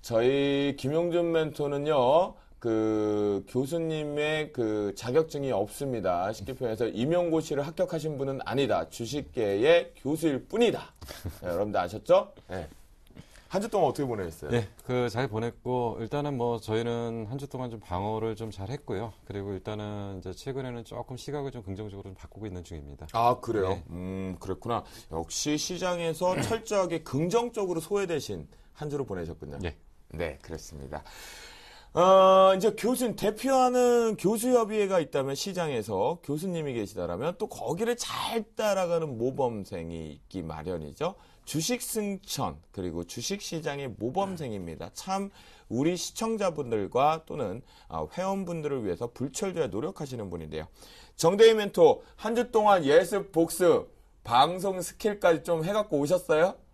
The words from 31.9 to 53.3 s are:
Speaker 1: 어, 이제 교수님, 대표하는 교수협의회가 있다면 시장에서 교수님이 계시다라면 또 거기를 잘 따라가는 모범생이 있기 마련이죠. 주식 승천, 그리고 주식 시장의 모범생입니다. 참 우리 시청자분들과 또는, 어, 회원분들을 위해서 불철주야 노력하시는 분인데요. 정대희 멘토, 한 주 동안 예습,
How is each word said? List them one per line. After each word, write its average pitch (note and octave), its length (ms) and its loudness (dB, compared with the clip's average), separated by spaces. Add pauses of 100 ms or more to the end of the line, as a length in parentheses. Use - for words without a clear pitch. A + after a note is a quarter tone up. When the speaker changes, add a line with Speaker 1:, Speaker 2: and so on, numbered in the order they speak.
Speaker 1:
어, C#4+ 640 10
이제 G#3 220 4
교수님, A#3+ 380 0
대표하는 B3 1000 4
교수협의회가 G#3+ 840 2
있다면 C#3 340 -2
시장에서 C#3 880 -2
교수님이 D3+ 520 -4
계시다라면 G2 640 -4
또 G#3+ 100 -4
거기를 F#3 480 -4
잘 - 480 -6 (100)
따라가는 E3+ 640 0
모범생이 G2+ 920 -4
있기 F2 300 -10
마련이죠. D#2+ 720 -6 (280)
주식 G3 380 -2
승천, G3 760 -6 (120)
그리고 F2 340 -6
주식 F#3+ 380 -8
시장의 C#3 560 -8
모범생입니다. A#2 960 -6
참 G3 360 -6 (380)
우리 D3 280 0
시청자분들과 D3+ 1300 0
또는, A2+ 360 -6 (260)
어, D#2+ 240 -6
회원분들을 E3+ 720 -4
위해서 G2+ 280 -4
불철주야 D#3+ 560 -4
노력하시는 B2 600 -6
분인데요. D#2 380 -8 (480)
정대희 G3+ 380 8
멘토, G3 480 6 (140)
한 A3+ 200 -2
주 A#3 160 0
동안 G#3 320 6
예습, F3 480 4